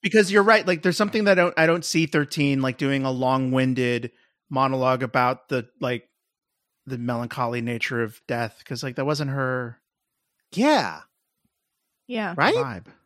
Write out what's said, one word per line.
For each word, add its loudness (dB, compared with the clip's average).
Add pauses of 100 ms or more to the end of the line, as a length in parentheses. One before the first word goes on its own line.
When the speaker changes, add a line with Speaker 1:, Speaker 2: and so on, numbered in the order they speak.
Speaker 1:
Because 4
you're 6
right. 4
Like, 0
there's 2
something 0
that 6
I 4
don't, 2
I 4
don't 2
see 0
thirteen, 0
like, -2
doing 0
a -2
long-winded 0 (380)
monologue 0
about -2
the, -4 (120)
like, -6 (800)
the -10
melancholy -4
nature -4
of -8
death. -6
'Cause, -10
like, -8
that -4
wasn't -2
her -4 (720)
Speaker 2:
Yeah. 2 (1040)
Speaker 3:
Yeah. -6
Speaker 2:
Right? 4
Speaker 1:
vibe. -4 (200)